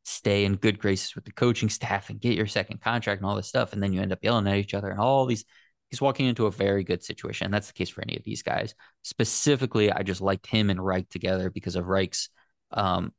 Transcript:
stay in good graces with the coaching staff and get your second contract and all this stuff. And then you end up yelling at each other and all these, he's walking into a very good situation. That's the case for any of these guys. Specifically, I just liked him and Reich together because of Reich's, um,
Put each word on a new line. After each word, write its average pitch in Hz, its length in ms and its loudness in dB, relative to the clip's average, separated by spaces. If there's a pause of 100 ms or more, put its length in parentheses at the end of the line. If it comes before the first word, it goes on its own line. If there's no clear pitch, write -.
stay 101 420 2
in 98 100 2
good 104 220 2
graces 98 380 -2
with - 100 -14
the - 60 -14
coaching 117 380 2
staff - 400 -4
and 107 120 -12
get 120 140 2
your 107 100 0
second - 340 -4
contract 110 420 -2
and 95 60 -2
all 101 80 0
this 104 120 -4
stuff. 123 260 0
And 104 80 -2
then 98 100 2
you 92 100 0
end 98 100 -2
up 92 100 -2
yelling 107 260 2
at 98 100 4
each 101 160 -2
other 101 160 -2
and 98 100 -4
all 131 260 4
these, 120 200 -2 (440)
he's 131 120 -10
walking 135 260 2
into 117 180 2
a 104 60 2
very 98 320 2
good 87 180 -2
situation. - 480 -6
That's 101 180 -2
the - 60 -18
case 92 160 -4
for - 140 -12
any - 120 -6
of - 80 -10
these 110 200 -8
guys. - 320 -2 (260)
Specifically, 117 920 2
I 95 120 0
just 92 180 -4
liked 95 240 0
him 107 240 2
and 92 140 0
Reich 92 260 0
together 92 400 -2
because 90 260 -6
of 87 120 -2
Reich's, 95 420 0 (420)
um, 92 480 0